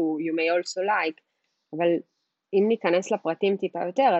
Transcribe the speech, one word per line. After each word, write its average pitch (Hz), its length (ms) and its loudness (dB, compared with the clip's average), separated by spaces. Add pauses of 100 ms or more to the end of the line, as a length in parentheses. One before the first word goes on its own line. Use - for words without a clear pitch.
(260)
you 160 100 -2
may 165 120 0 (100)
also 175 240 -4
like, 185 400 -2 (520)
אבל 170 160 0 (640)
אם 196 140 4
ניכנס 190 440 0
לפרטים 196 460 -2
טיפה 180 280 -6
יותר, 254 240 2 (100)